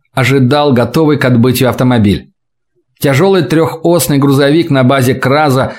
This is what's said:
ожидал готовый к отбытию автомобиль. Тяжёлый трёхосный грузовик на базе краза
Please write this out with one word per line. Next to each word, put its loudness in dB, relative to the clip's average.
ожидал 0
готовый 0
к -2
отбытию 0
автомобиль. 0
Тяжёлый 0
трёхосный -2
грузовик 0
на 0
базе 0
краза -2